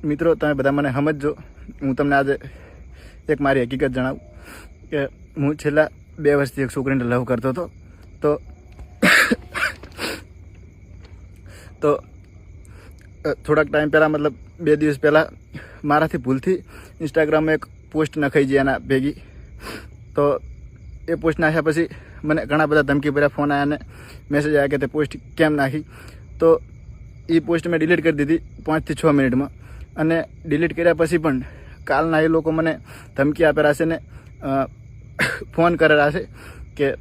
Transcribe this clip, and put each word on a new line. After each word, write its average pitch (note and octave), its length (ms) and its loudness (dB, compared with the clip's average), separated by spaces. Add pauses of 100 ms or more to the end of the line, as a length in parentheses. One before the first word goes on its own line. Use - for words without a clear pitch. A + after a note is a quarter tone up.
મિત્રો, D#3 280 2
તમે D3+ 180 0
બધા C3+ 180 0
મને C#3+ 200 0
સમજજો. D3 460 -2 (440)
હું C3+ 140 -2
તમને C#3+ 200 2
આજે C#3 220 2 (920)
એક C#3+ 120 0
મારી C3+ 220 2
હકીકત C3 240 -2
જણાવું B2+ 320 -4 (720)
કે D3 140 -4 (340)
હું D3 180 0
છેલ્લા D3 320 2 (320)
બે D3 140 4
વર્ષથી C#3 280 0
એક B2+ 80 -2
છોકરીને C3+ 340 -2
લવ B2 200 0
કરતો B2 260 -2
હતો. E3 220 -6 (500)
તો, D3 200 0 (3500)
<coughs> - 0 -
તો, D3 120 2 (1300)
અ, D3 80 -2
થોડાક D3+ 340 0
ટાઈમ D3+ 220 0
પહેલાં, D#3 220 6
મતલબ D3 220 0 (260)
બે D3+ 160 4
દિવસ D3 240 0
પહેલાં D3+ 260 4 (600)
મારાથી D3+ 300 2
ભૂલથી C3+ 380 -2 (460)
Instagram-માં D#3 520 2
એક D3+ 120 -4 (260)
પોસ્ટ D#3 260 -2
નખાઈ C#3+ 280 2
ગઈ C3+ 100 0
એના C3+ 220 2
ભેગી. C3+ 340 -2 (1040)
તો C#3+ 240 0 (680)
એ E3 60 0
પોસ્ટ D#3 240 -2
નાખ્યા D#3+ 220 2
પછી D#3+ 280 0 (340)
મને D3+ 220 -2
ઘણા D3+ 200 2
બધા D3+ 160 4
ધમકીભર્યા C#3+ 460 2
ફોન C#3+ 240 0
આવ્યા C#3+ 100 0
અને C#3+ 180 -2 (520)
મેસેજ D3 240 0
આવ્યા C#3+ 120 4
કે C#3 100 0
તે C3+ 80 -2
પોસ્ટ D3 260 -2 (260)
કેમ D#3 160 4
નાખી. C#3+ 320 -2 (540)
તો E3 220 6 (680)
એ E3 100 4
પોસ્ટ E3 280 -2
મેં E3+ 120 0
ડિલીટ D#3 240 2
કરી E3 80 4
દીધી D3 280 0 (260)
પાંચથી D#3 280 -2
છ D3 120 -4
મિનિટમાં. C#3 440 2 (480)
અને D#3+ 260 0 (220)
ડિલીટ D#3 300 -2
કર્યા E3+ 180 4
પછી D#3+ 240 0
પણ D3 240 0 (420)
કાલના D#3 360 2
એ D#3+ 80 4
લોકો D#3+ 240 2
મને D#3+ 280 -2 (380)
ધમકી D3 260 2
આપેલા D3 300 4
છે D#3+ 120 0
ને, D#3+ 140 -2 (420)
અ, C3+ 240 -2 (440)
<coughs> - 460 -6
ફોન E3+ 200 4
કરેલા D3+ 360 4
છે E3+ 160 -6 (500)
કે C#3 240 0